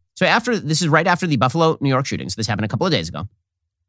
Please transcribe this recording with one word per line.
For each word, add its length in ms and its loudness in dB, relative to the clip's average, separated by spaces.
So 120 0
after, 300 2
this 260 -2
is 60 0
right 180 4
after 200 2
the 100 2
Buffalo, 440 2
New 80 0
York 180 0
shootings. 300 -8
This 100 -4
happened 200 -2
a 20 -10
couple 180 -2
of 60 0
days 160 -2
ago. 200 -8